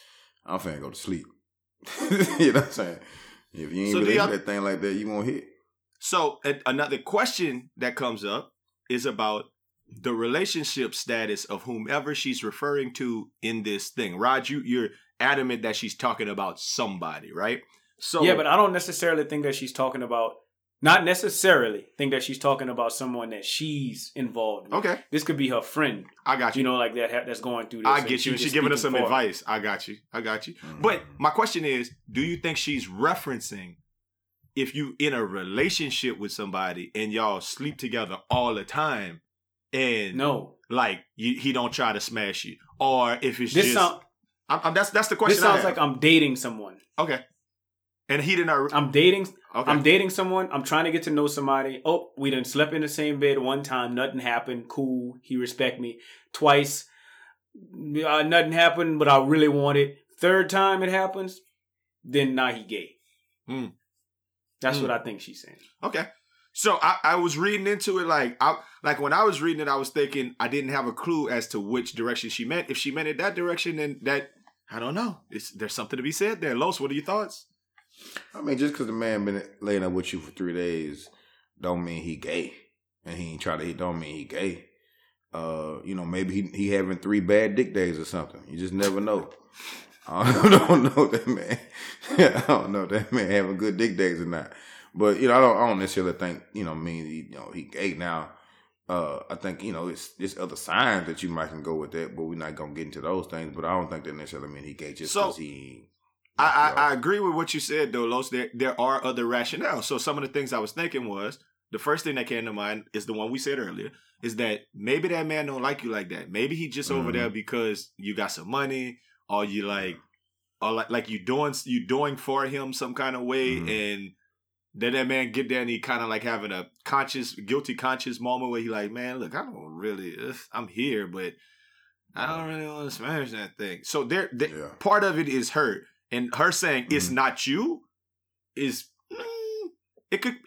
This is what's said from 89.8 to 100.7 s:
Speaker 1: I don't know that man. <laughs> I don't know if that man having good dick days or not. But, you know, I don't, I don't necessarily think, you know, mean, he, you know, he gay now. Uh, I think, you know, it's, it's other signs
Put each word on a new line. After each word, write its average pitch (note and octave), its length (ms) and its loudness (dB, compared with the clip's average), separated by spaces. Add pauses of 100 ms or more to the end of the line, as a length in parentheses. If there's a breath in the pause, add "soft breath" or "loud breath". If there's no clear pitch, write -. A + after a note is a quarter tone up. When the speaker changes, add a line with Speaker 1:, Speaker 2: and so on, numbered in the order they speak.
Speaker 1:
I G#2 240 2
don't C#3 520 10 (120)
know C#3+ 120 8
that A#2 200 0
man. - 320 -2 (500 loud breath)
<laughs> - 80 -
I C3+ 300 8
don't A#2+ 240 4
know G2 120 0
if F2 60 -6
that G#2+ 220 0
man A2 180 2
having F#2+ 280 2
good G2+ 180 0
dick G2+ 220 0
days F2+ 240 2
or E2+ 40 -4
not. E2 280 -6 (400 loud breath)
But, G2+ 260 4
you C3 80 6
know, A#2+ 100 8
I C3 40 10
don't, A#2 160 8
I A#2+ 100 6
don't G2+ 120 2
necessarily F#2 340 0
think, F2 280 -6 (120)
you G#2 100 -6
know, D#2+ 100 -6
mean, E2 320 -6
he, D#2 240 -10
you C#2 60 -18
know, B1+ 180 -14
he E2 100 -10
gay F2+ 320 -4
now. E2 340 -6 (580 soft breath)
Uh, D#2+ 320 -2 (100)
I - 60 -6
think, F#2 280 -8
you G#2 100 -6
know, E2+ 160 -6
it's, - 300 -12
it's F#2+ 180 -6
other - 180 -8
signs G2 520 2